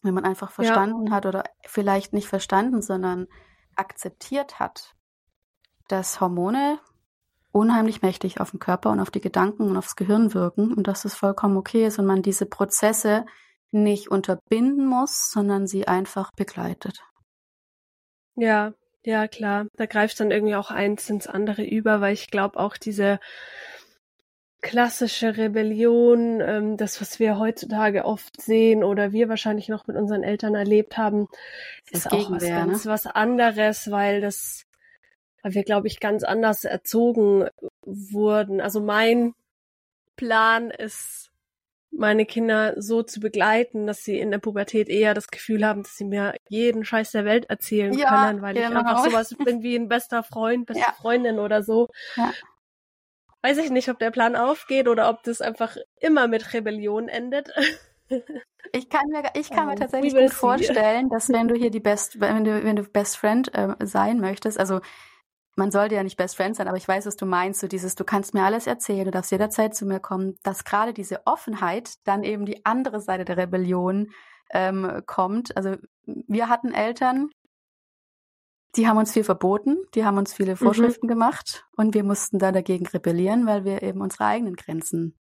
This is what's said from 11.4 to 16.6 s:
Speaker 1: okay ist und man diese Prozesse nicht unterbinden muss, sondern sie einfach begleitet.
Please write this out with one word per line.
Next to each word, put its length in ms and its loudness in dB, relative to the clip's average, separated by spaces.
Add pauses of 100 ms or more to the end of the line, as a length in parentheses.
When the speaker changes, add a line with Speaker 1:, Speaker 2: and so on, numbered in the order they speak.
Speaker 1:
okay 280 2
ist 120 -2
und 80 4
man 160 4
diese 240 0
Prozesse 800 0 (460)
nicht 380 2
unterbinden 760 0
muss, 440 0
sondern 360 0
sie 220 -4
einfach 480 -2
begleitet. 680 -6 (1300)